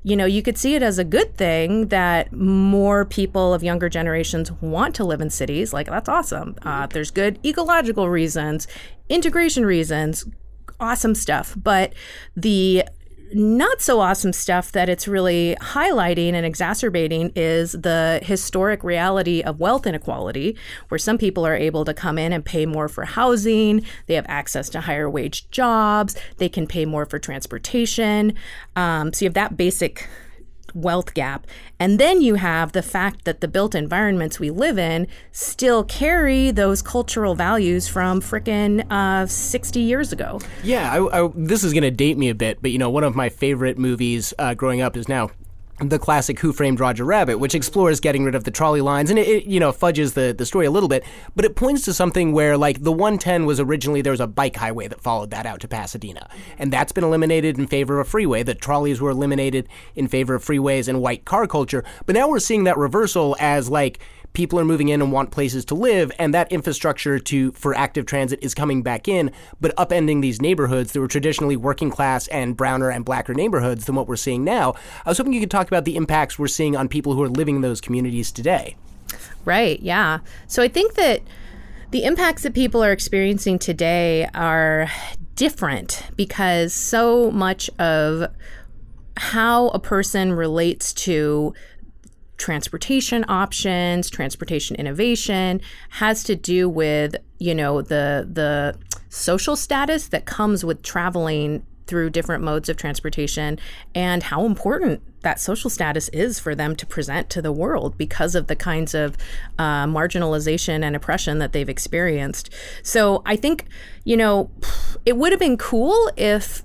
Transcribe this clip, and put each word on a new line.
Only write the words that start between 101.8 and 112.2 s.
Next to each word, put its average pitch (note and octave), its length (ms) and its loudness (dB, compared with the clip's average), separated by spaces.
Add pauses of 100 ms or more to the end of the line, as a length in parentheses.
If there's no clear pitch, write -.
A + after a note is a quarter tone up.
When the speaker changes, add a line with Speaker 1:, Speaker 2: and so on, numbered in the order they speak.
Speaker 1:
through E3 240 0
different E3 320 -2
modes D#3 280 -2
of D3+ 80 -2
transportation D3+ 800 -4 (340)
and F3+ 300 0
how E3 220 -2
important A#3 560 0 (200)
that E3 160 -2
social G#3+ 320 -4
status D#3 400 -2
is D#3 300 -2
for D3+ 160 -4
them D3+ 220 -2
to - 80 -12
present C#3+ 440 -4
to F3 120 -4
the D#3 100 -2
world E3+ 460 -2
because E3+ 380 0
of E3+ 120 0
the - 80 0
kinds D#3+ 400 -2
of, D3 220 -2 (400)
uh, D3 280 0
marginalization D#3 960 0
and D3 140 -2
oppression D#3 440 -2
that D3 120 -2
they've C#3+ 160 0
experienced. D3+ 800 -2 (340)